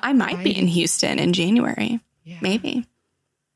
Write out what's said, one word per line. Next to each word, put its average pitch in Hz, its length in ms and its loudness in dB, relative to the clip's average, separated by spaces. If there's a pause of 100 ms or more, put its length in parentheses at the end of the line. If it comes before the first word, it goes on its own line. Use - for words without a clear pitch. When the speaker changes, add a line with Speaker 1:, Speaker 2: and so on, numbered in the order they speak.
Speaker 1:
I 180 120 -2
might 180 320 0
be - 80 2
Speaker 2:
Heidi. - 80 -4
Speaker 1:
in 185 80 4
Houston - 500 0
in 175 140 2
January. 208 680 0 (240)
Speaker 2:
Yeah. 170 180 -20
Speaker 1:
Maybe. 190 440 -2 (720)